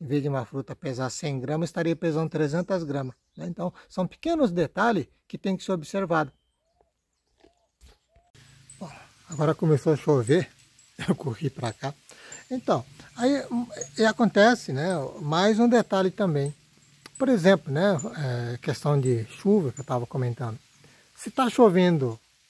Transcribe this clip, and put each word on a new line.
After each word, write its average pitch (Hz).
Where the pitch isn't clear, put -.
em 170
vez 143
de 143
uma 135
fruta 135
pesar 131
cem 143
gramas, 151
estaria 165
pesando 160
trezentas 165
gramas, 139
né? 160
Então, 175
são 185
pequenos 311
detalhes 180
que -
tem 190
que -
ser -
observado. 165
Bom, 160
agora 151
começou 156
a 143
chover, 139
<laughs> -
eu 196
corri 135
pra 117
cá. 139
Então, 247
aí, 262
e 220
acontece, 220
né, 160
mais 185
um 240
detalhe 196
também. 147
Por 269
exemplo, 185
né, 180
é, 120
questão 147
de 120
chuva 190
que -
eu 127
tava 123
comentando. 120
Se -
tá 262
chovendo 175